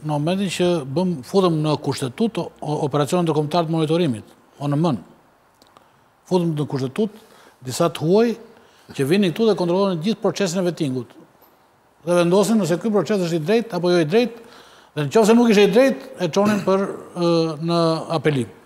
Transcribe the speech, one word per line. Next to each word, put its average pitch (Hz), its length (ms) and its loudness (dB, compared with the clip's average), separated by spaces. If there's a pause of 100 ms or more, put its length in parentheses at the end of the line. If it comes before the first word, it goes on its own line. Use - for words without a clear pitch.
në 151 80 -6
momentin 175 420 -2
që 180 120 0 (280)
bëm, 180 200 0 (120)
futëm 180 380 4
në 151 80 2 (100)
kushtetut 139 560 -4
o, 160 60 -4 (180)
o, 151 140 -4 (100)
operacionin 156 400 0
ndërkombëtar 156 400 0
të 165 80 -2
monitorimit, 156 600 -2 (260)
O 143 80 -4
N 143 80 0
M-n. 156 220 0 (1300)
Futëm 170 240 0
në 147 160 -4
kushtetut 135 460 -4 (500)
disa 165 240 -2
të 151 140 -8
huaj 220 260 2 (640)
që 135 160 -2
vinin 185 240 2
këtu 220 160 2
dhe 190 80 2
kontrollonin 180 460 0
gjithë 208 180 -4
procesin 185 400 -2
e 175 60 0
vettingut. 131 420 -6 (960)
Dhe 175 140 2
vendosin 196 420 2
nëse 165 160 0
ky 220 160 -4
proces 190 320 0
është 165 140 -2
i 147 100 -8
drejtë - 260 -2
apo 180 140 0
jo 180 140 4
i - 20 0
drejtë, 233 400 -2 (480)
dhe 151 140 -4
në 127 40 -8
qoftë 220 140 6
se 226 80 6
nuk 240 160 6
ishte 202 160 6
i 180 80 0
drejtë, 247 480 2
e 170 80 -2
çonin 202 320 0
për, 190 240 0
ë, - 420 -6 (400)
në 170 140 0 (340)
apelim. 131 380 -2 (120)